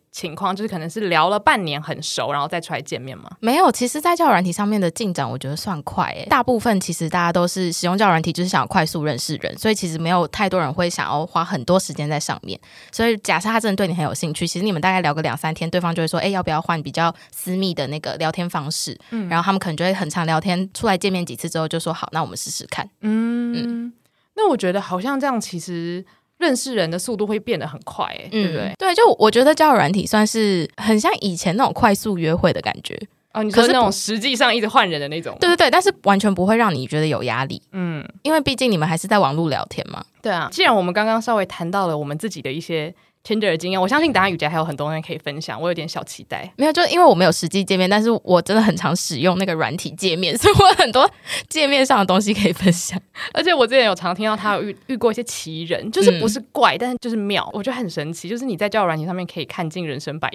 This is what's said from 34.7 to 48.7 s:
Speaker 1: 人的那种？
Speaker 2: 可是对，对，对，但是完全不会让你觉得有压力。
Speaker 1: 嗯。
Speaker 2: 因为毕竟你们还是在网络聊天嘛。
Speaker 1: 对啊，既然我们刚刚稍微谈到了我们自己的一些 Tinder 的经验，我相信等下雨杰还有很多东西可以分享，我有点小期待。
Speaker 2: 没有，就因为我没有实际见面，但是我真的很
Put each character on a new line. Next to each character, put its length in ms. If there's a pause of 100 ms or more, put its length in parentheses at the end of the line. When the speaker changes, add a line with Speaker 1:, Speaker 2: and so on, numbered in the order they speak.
Speaker 1:
人 100
的 100
那 120
种？ 180
Speaker 2:
可 80
是 80
对， 20
对， 100
对， 40
但 120
是 100 (120)
完 140
全 160
不 120
会 100
让 180
你 120
觉 120
得 80
有 180
压 200
力。 160 (120)
Speaker 1:
嗯。 300 (200)
Speaker 2:
因 100
为 80
毕 160
竟 160
你 60
们 100
还 80
是 100
在 120
网 180
络 140
聊 160
天 240
嘛。 120 (200)
Speaker 1:
对 100
啊， 180
既 120
然 120
我 60
们 140
刚 100
刚 160
稍 140
微 100
谈 260
到 160
了 120
我 40
们 140
自 140
己 100
的 100
一 80
些 360 (280)
Tinder 280
的 60
经 140
验， 100
我 60
相 140
信 120
等 100
下 60
雨 80
杰 120
还 80
有 80
很 100
多 140
东 80
西 100
可 60
以 60
分 220
享， 200
我 80
有 60
点 120
小 180
期 200
待。 320
Speaker 2:
没 80
有， 80
就 140
因 120
为 60
我 100
没 100
有 60
实 160
际 160
见 160
面， 100
但 140
是 80 (120)
我 180
真 160
的 60
很 140